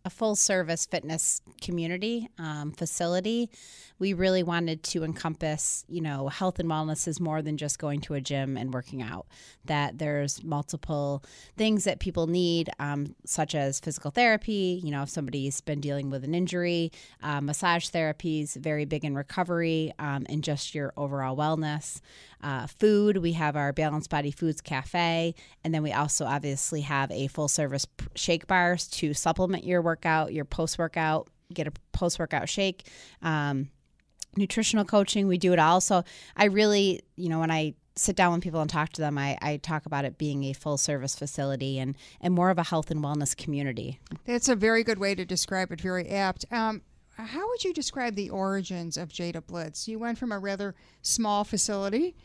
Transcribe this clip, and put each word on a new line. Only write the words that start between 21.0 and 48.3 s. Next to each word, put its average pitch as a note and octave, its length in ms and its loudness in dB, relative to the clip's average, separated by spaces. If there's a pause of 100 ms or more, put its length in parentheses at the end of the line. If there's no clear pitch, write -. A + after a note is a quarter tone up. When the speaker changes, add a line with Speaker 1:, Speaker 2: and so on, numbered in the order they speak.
Speaker 1:
wellness. D3+ 680 -2 (400)
Uh, C3+ 240 -4
food, G#3 500 6
we E3+ 160 2
have D#3 240 2
our C#3+ 160 2
Balanced D3+ 380 0
Body D3 200 0
Foods D#3 300 -2
Cafe, E3 760 0 (300)
and E3 100 0
then D#3 80 2
we D3+ 100 -2
also D3 340 0
obviously C#3+ 560 -2
have C#3 280 0
a C3+ 180 -2
full D3 200 -2
service C#3 380 0
p-, - 280 -10
shake - 320 0
bars F3+ 420 2
to D3+ 260 -2
supplement F3+ 500 0
your F3 160 2
workout, D#3+ 540 2
your D3 100 -2
post-workout, D#3+ 840 0 (260)
get D3+ 120 -4
a D3+ 60 -6 (200)
post-workout E3+ 580 0
shake. G3 360 -2 (360)
Um, D3 480 0 (640)
nutritional G#3 480 2
coaching, G3 440 4
we F3+ 100 4
do F3+ 140 6
it E3+ 60 8
all. E3 220 8
So F3+ 240 4 (320)
I G#3 100 6
really, G3+ 540 4 (160)
you F3 120 -2
know, D#3+ 120 2
when D#3+ 100 2
I D#3 240 0 (220)
sit - 180 2
down F3+ 200 6
with F3 80 0
people E3 180 -2
and D#3 80 2
talk D#3 220 0
to - 100 -8
them, D3 160 0
I, C#3 240 0
I D3 160 -2
talk D#3 300 -4
about C#3+ 180 -2
it C3+ 140 -6
being C#3+ 260 0
a C3+ 80 -2
full D3 240 -2
service C#3 380 0
facility C#3 640 -4
and, C3 180 -4 (240)
and F3+ 140 2
more F3+ 160 6
of E3+ 80 2
a E3+ 40 4
health D#3+ 280 -2
and D#3 120 -2
wellness D3 340 -2
community. C#3 640 -4 (280)
Speaker 2:
That's A#3+ 220 0
a B3 60 6
very A3+ 300 4
good A3 140 0
way G3 160 2
to F3+ 100 -4
describe F#3 480 -2
it, E3 80 -8
very F3+ 300 -2
apt. G3 400 0
Um, A3 320 -2 (320)
how B3+ 340 -6
would A#4+ 160 -2
you F#4 80 0
describe B3+ 420 -4
the G3 140 -4
origins F#3 720 -2